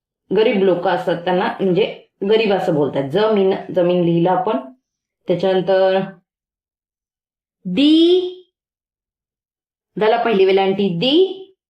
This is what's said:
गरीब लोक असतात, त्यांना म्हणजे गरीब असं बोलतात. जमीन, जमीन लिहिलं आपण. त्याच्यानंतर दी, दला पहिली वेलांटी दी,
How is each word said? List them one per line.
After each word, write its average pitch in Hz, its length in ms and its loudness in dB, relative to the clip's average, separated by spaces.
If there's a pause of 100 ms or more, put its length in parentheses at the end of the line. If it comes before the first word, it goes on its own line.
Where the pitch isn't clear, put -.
(380)
गरीब 220 260 2
लोक 175 240 0
असतात, 175 360 -4
त्यांना 185 380 -2
म्हणजे 190 420 -2 (260)
गरीब 220 240 2
असं 175 220 -2
बोलतात. 139 340 -2
जमीन, 196 440 0 (220)
जमीन 180 280 2
लिहिलं 170 280 2
आपण. 214 260 -2 (720)
त्याच्यानंतर 190 720 0 (1700)
दी, 320 640 2 (1700)
दला 214 220 2
पहिली 220 280 2
वेलांटी 190 520 0
दी, 320 420 0 (300)